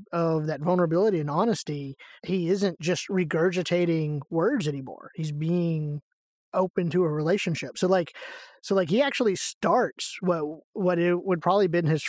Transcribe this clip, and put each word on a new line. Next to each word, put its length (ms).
of 340
that 160
vulnerability 580
and 80
honesty. 680
He 240
isn't 320
just 300
regurgitating 1080
words 360
anymore. 500
He's 160
being 680
open 360
to 120
a 80
relationship. 680
So, 120
like, 240
so, 120
like, 140
he 140
actually 340
starts 840
what, 240
what 260
it 260
would 180
probably 240
been 200
his 220